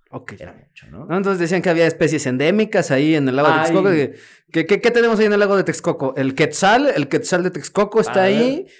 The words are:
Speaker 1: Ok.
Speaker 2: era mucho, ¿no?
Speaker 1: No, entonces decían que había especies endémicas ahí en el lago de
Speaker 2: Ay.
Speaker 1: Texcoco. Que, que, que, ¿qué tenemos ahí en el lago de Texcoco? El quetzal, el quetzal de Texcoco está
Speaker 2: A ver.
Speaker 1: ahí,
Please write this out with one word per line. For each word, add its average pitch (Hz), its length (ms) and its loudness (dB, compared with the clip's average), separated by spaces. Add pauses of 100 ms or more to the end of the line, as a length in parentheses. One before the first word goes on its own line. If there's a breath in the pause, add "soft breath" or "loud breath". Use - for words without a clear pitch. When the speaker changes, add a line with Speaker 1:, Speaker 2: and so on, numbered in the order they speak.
(100)
Speaker 1:
Ok. - 280 -16
Speaker 2:
era - 140 -18
mucho, - 380 -20
¿no? 107 160 -18
Speaker 1:
No, 160 100 -4
entonces 196 240 0
decían 175 220 -2
que 180 80 0
había 165 160 2
especies 156 400 -2
endémicas 175 640 0
ahí 151 260 2
en 139 120 0
el 127 80 0
lago 147 120 4
de 160 60 4
Speaker 2:
Ay. 156 100 2
Speaker 1:
Texcoco. 185 260 2
Que, 151 240 0 (380 loud breath)
que, 160 140 -2
que, 196 140 0
¿qué 233 100 2
tenemos 233 280 2
ahí 214 80 2
en 208 60 2
el 208 80 2
lago 202 160 2
de 185 80 2
Texcoco? 147 520 -4
El 135 180 -2
quetzal, 202 600 2
el 147 140 -2
quetzal 175 340 -2
de 180 80 -2
Texcoco 202 500 -2
está 185 240 2
Speaker 2:
A - 40 2
ver. 202 80 2
Speaker 1:
ahí, 262 300 -2 (140)